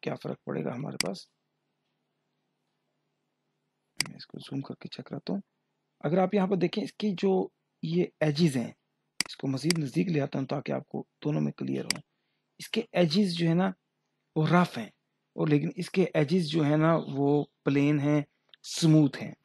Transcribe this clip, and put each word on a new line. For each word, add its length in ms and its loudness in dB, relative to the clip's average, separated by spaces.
क्या 140 -6
फ़र्क 300 -10
पड़ेगा 280 -4
हमारे 300 -10
पास। 220 -6
मैं 180 -4
इसको 240 -18
जूम 200 -10
करके 280 -16
चेक 180 -16
कराता 260 -8
हूँ। 100 -4
अगर 140 2
आप 160 2
यहाँ 140 2
पर 100 0
देखें, 240 -2
इसकी 320 -4
जो 360 0
ये 280 0
एजेस 340 2
हैं, 180 -4
इसको 280 -6
मज़ीद 300 0
नज़दीक 300 -2
ले 120 0
आता 180 -4
हूँ 80 -4
ताकि 260 -4
आपको 280 -6
दोनों 180 -2
में 180 -2
क्लियर 260 -6
हो। 160 -16
इसके 240 -6
एजेस 380 0
जो 160 -2
है 60 2
ना 180 0
वो 100 2
रफ 320 4
हैं 120 -12
और 120 0
लेकिन 300 2
इसके 280 0
एजेस 300 2
जो 160 0
है 140 4
ना 200 4
वो 320 0
प्लेन 360 4
हैं, 240 2
स्मूथ 520 6
हैं। 160 -10